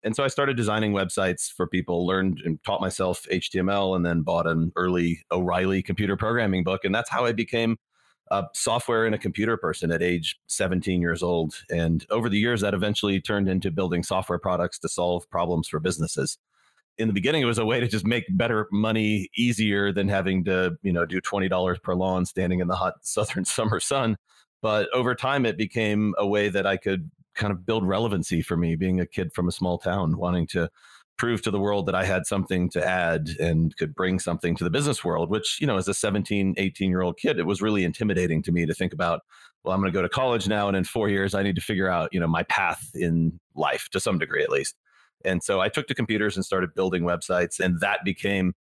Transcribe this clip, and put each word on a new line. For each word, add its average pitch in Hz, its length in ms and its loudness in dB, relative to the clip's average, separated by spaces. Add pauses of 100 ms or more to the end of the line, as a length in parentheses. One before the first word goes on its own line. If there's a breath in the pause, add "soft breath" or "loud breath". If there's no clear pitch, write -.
And 110 120 -2
so 139 80 0
I 139 40 2
started 135 280 0
designing 107 380 2
websites 95 580 0
for 90 160 -2
people, 87 380 0
learned 95 400 2
and 80 180 -2
taught 98 160 -2
myself 92 520 -2
H 90 180 -2
T 95 100 -2
M 92 100 2
L 98 260 2
and 87 100 2
then 85 160 2
bought 85 260 2
an 82 280 2
early 87 560 0
O'Reilly 92 500 0
computer 98 340 -2
programming 107 480 0
book. 95 220 -2
And 98 80 0
that's 117 160 -2
how 120 160 0
I 120 80 2
became 113 440 0 (540 soft breath)
a 98 220 0
software 113 540 2
and 110 80 2
a - 20 -4
computer 104 400 0
person 85 340 -2
at 82 120 0
age 87 440 0
seventeen 92 540 0
years 85 220 0
old. 85 320 0 (160)
And 82 400 0
over 113 180 0
the 101 80 2
years, 113 240 2
that 101 140 0
eventually 101 440 0
turned 101 300 0
into 95 220 0
building 87 320 0
software 92 340 -2
products 87 420 -2
to 80 100 -4
solve 87 420 -2
problems 85 360 0
for 80 120 -4
businesses. 80 580 -2 (640 soft breath)
In 113 80 0
the 107 60 0
beginning, 131 280 2
it 127 40 2
was 117 120 2
a 117 80 0
way 120 140 2
to 120 80 0
just 104 180 -2
make 117 240 0
better 117 420 0
money 107 640 2
easier 104 560 2
than 98 180 0
having 95 360 0
to, 92 380 0
you 98 100 0
know, 85 120 2
do 87 140 -4
twenty 95 300 -2
dollars 92 340 0
per 92 120 -2
lawn 92 300 0
standing 90 340 -2
in 87 80 0
the 90 80 0
hot 90 220 -2
<laughs> - 40 -20
Southern 95 440 -4
summer 107 340 0
sun. 123 360 0 (460 soft breath)
But 107 320 2
over 123 220 2
time, 135 300 0
it 98 120 0
became 107 600 2
a 104 100 2
way 104 220 2
that 98 180 0
I 98 100 2
could 95 320 -2 (240)
kind 104 180 0
of 90 140 -4
build 110 220 0
relevancy 95 540 0
for 85 160 -2
me, 82 180 2
being 92 240 0
a 87 80 0
kid 90 260 -4
from 90 140 -2
a 87 40 0
small 90 280 -2
town, 87 380 0
wanting 90 300 0
to 85 220 -2 (480 loud breath)
prove 117 240 0
to 110 100 -2
the 101 80 0
world 101 260 0
that 92 100 0
I 95 100 2
had 92 200 0
something 92 440 0
to - 160 0
add 82 440 0 (120)
and 82 340 2
could 76 180 -4
bring 92 260 0
something 87 360 -2
to 87 80 -4
the 85 60 0
business 143 340 0
world, 85 260 0
which, - 300 -2
you 147 80 0
know, 107 100 2
as 92 100 0
a 98 60 0
seventeen, 98 640 0
eighteen-year-old 92 600 0
kid, 143 220 0
it 85 60 0
was 92 160 0
really 104 240 2
intimidating 87 580 0
to - 80 -2
me 85 140 2
to 78 80 -2
think 92 180 -2
about, 85 300 -2 (420 loud breath)
"Well, 92 100 -2
I'm 95 60 0
gonna 95 140 0
go 95 80 2
to 87 80 0
college 120 400 0
now, 104 180 2
and 98 80 2
in 92 80 2
four 107 240 -2
years, 98 260 0
I 98 100 0
need 98 120 0
to 87 60 -2
figure 95 280 0
out, 85 220 0
you 92 80 0
know, 85 80 2
my 82 160 2
path - 500 -2
in 82 460 0 (160)
life 71 360 -2
to 95 100 -2
some 95 180 0
degree, 73 240 -2
at 76 60 0
least." - 260 -2 (500 soft breath)
And 90 180 0
so 98 160 0
I 98 80 2
took 135 200 -4
to 127 80 -4
computers 107 420 0
and 95 80 -4
started 90 280 -2
building 92 300 0
websites, 87 560 0
and 92 220 0
that 101 240 0
became 95 580 0